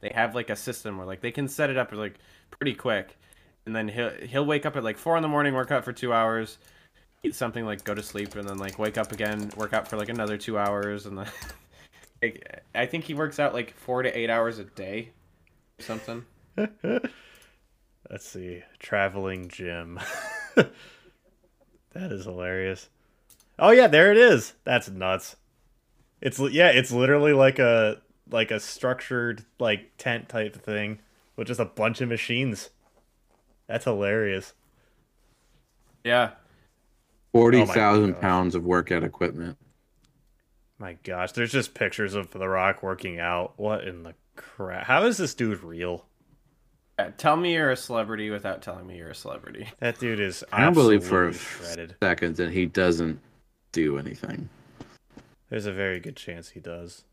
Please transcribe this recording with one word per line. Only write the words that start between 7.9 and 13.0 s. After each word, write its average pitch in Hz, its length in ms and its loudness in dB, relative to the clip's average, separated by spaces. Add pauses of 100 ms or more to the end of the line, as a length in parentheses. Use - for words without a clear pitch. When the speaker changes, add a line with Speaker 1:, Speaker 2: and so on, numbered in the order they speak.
Speaker 1:
to 104 80 -10
sleep, 104 320 -10
and 101 140 -10
then, 98 80 -8
like, 98 220 -10
wake 107 180 -2
up 107 140 -4
again, 104 460 -4
work 107 160 -6
out 110 140 -2
for, 110 100 -6
like, 104 120 -6
another 107 280 -4
two 107 200 -6
hours, 101 480 -2
and 101 140 -12
then, 107 80 -10 (480)
<laughs> - 480 -14
like, - 400 -10 (120)
I 120 120 0
think 160 180 -6